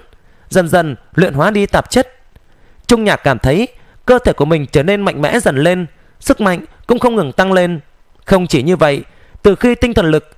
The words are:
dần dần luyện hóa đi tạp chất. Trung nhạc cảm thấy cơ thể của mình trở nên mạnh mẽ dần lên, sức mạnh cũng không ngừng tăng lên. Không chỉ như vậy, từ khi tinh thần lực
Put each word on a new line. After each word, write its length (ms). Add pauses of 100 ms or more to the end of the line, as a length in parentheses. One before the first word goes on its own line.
(500)
dần 180
dần 280 (200)
luyện 180
hóa 180
đi 140
tạp 240
chất. 240 (760)
Trung 160
nhạc 120
cảm 240
thấy 280 (380)
cơ 140
thể 140
của 120
mình 260
trở 120
nên 180
mạnh 200
mẽ 180
dần 180
lên, 280 (340)
sức 220
mạnh 240 (220)
cũng 120
không 160
ngừng 160
tăng 220
lên. 260 (460)
Không 220
chỉ 160
như 120
vậy, 280 (380)
từ 140
khi 200
tinh 180
thần 120
lực 320